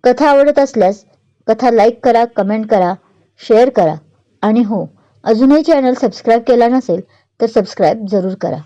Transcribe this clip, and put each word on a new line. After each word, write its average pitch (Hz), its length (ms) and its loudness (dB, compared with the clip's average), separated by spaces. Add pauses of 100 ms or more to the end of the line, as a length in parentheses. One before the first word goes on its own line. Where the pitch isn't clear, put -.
कथा 262 260 2
आवडत 285 280 4
असल्यास 202 460 0 (420)
कथा 226 240 0
लाईक 226 340 0
करा, 233 200 2
कमेंट 214 420 -4
करा, 190 280 0 (440)
शेअर 247 300 2
करा 175 260 0 (480)
आणि 220 200 0
हो, 202 240 -4 (380)
अजूनही 262 380 2
चॅनल 269 320 0
सबस्क्राईब 233 480 -2
केला 240 260 2
नसेल 240 320 -2 (400)
तर 233 60 -2
सबस्क्राईब 208 600 -2
जरूर 185 280 -4
करा. 165 320 -8